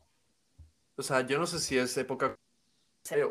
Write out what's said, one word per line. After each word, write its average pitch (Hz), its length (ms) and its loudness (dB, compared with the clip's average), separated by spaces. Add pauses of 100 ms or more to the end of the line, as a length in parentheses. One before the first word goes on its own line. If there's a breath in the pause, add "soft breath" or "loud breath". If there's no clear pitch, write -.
(960)
O 139 60 -6
sea, 131 220 2
yo 139 140 0
no 170 80 0
sé 170 120 -4
si 135 180 0
es 127 200 2
época 131 380 -2 (960)